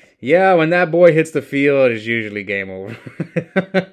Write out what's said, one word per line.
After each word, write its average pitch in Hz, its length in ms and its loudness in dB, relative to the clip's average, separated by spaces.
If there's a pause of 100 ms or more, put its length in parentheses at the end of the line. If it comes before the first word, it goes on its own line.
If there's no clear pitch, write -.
(200)
Yeah, 185 340 2
when 160 160 2
that 175 220 0
boy 170 220 6
hits 160 180 0
the 139 100 -4
field, 139 500 2
it's 110 140 -8
usually 107 380 -6
game 98 260 -8
over. 95 260 -14 (960)